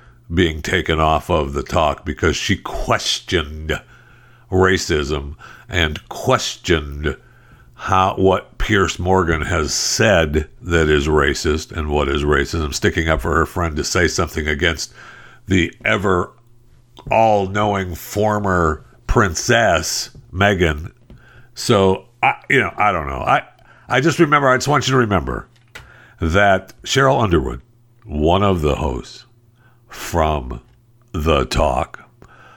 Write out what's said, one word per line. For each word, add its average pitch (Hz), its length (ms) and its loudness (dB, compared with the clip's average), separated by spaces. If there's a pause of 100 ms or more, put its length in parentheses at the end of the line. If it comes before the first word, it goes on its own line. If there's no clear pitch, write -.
(340)
being 80 280 0
taken 82 380 -2
off 78 300 0
of 73 240 0
the 69 100 -4
talk 76 420 -2
because 82 300 -2
she - 220 -2
questioned - 1200 -4 (680)
racism 78 840 0 (340)
and 80 400 -2
questioned 73 1080 -2 (580)
how, 95 400 0
what 95 420 0
Piers 98 420 0
Morgan 87 420 2
has 78 320 -2
said 82 760 0 (120)
that 82 280 2
is 73 180 2
racist 76 640 0
and 76 180 -6
what 73 200 0
is 71 140 -2
racism, 73 500 -2
sticking 82 360 -2
up 80 120 0
for 80 140 -2
her 78 100 2
friend 82 320 -4
to 73 60 -4
say 87 240 0
something 80 400 -4
against 76 460 -4 (540)
the 90 260 0 (120)
ever 98 480 0 (800)
all-knowing 104 840 0
former 101 880 0 (220)
princess, 101 1040 0 (240)
Meghan. 87 580 0 (640)
So, 95 500 2 (180)
I, 131 120 2 (140)
you 139 100 4
know, 92 160 -2
I 104 160 2
don't 78 160 -2
know. 67 140 -6
I, 139 220 0 (440)
I 127 140 0
just 127 180 0
remember, 147 300 4
I 127 80 4
just 123 100 -4
want 143 200 0
you 131 60 -2
to 135 40 4
remember 87 500 0 (720)
that 92 540 2 (100)
Cheryl 135 380 2
Underwood, 67 400 0 (420)
one 80 400 0
of 95 180 2
the 73 140 0
hosts - 500 -8 (600)
from 73 760 -4 (520)
The 73 320 2
Talk, - 640 -2 (480)